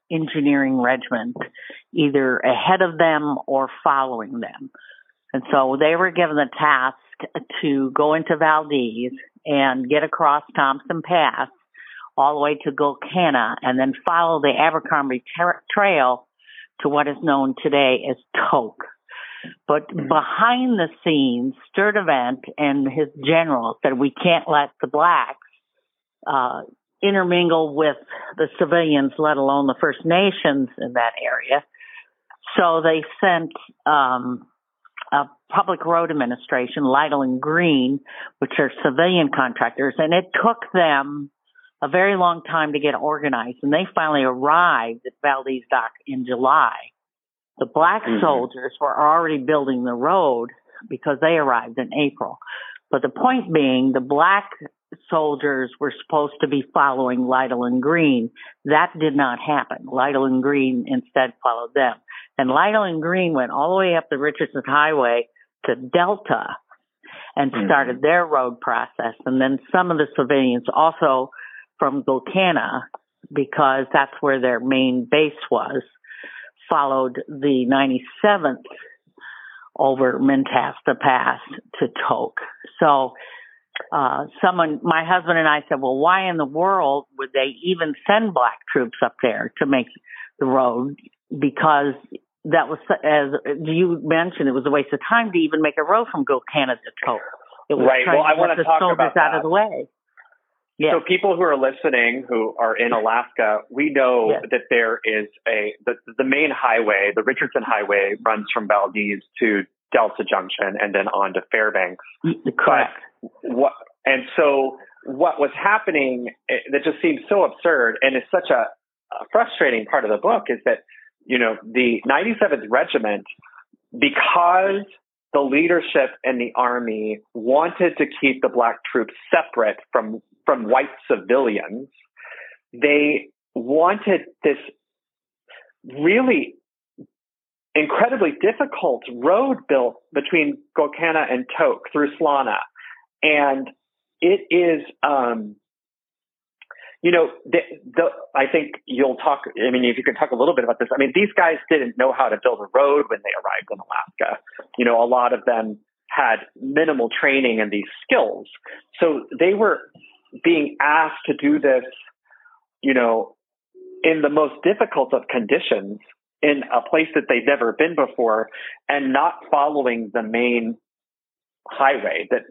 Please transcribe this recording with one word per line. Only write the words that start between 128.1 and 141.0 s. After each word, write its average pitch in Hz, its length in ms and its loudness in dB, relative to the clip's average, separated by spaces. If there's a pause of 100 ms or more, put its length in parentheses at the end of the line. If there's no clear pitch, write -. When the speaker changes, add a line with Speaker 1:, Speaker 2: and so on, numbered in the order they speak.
Speaker 2:
keep 131 220 0
the 127 80 2
black 117 300 0 (100)
troops 113 240 -2 (200)
separate 117 440 0 (140)
from, 110 300 -2 (240)
from 120 240 0
white 139 220 2 (180)
civilians, 113 800 -2 (800)
they 147 580 0 (260)
wanted 160 640 0 (220)
this 143 140 2 (1300)
really 170 680 0 (1200)
incredibly 165 640 0
difficult 185 720 -2
road 190 460 0 (100)
built 123 280 0 (180)
between 147 460 -2 (180)
Gulkana 156 520 0